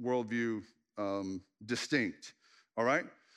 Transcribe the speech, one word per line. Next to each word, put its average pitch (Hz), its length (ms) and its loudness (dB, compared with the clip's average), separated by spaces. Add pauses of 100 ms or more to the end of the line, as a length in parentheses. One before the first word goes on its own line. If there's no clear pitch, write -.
worldview, 117 600 0 (360)
um, 98 440 -2 (240)
distinct, 117 720 -2 (420)
all 113 80 2
right? 143 180 4 (340)